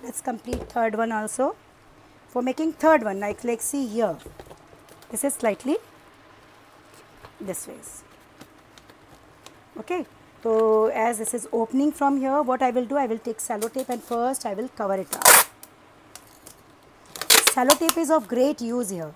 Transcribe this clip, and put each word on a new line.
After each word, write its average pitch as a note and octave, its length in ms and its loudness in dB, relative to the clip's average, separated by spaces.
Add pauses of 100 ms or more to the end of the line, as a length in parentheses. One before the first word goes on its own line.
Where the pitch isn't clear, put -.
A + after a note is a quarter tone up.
Let's B3+ 160 -8
complete A#3+ 480 -6
third A3+ 280 0
one A3+ 140 0
also. A3+ 460 -2 (720)
For B3 140 -2
making D#4 320 -2
third D#4 280 6
one, G3 160 -4
like, G#3 240 -6
like A#3 180 -4
see C#4 280 -4
here, G#3 280 0 (960)
this A3 140 -6
is C#4+ 100 0
slightly B3 440 -2 (1600)
this F#3+ 260 -10
ways. - 380 -18 (1700)
Okay, F4+ 280 -6 (360)
so A3 440 4
as A3+ 320 0
this A3 160 -6
is A#3 180 -8
opening C4 380 2
from C#4 300 0
here, C4+ 220 0
what B3+ 200 0
I B3+ 80 2
will B3 140 0
do, B3 120 -4
I C#4 100 2
will A3+ 120 -2
take A3 200 -8
sellotape A3+ 500 -6
and A#3+ 140 -6
first A#3+ 440 -2
I G3+ 80 -4
will A#3 140 -6
cover G3 260 -2
it F#3+ 220 -4
up. - 80 -6 (1900)
Sellotape - 800 4
is D#4 120 0
of C#4+ 180 4
great B3+ 320 2
use A#3 300 -4
here D#3+ 260 -8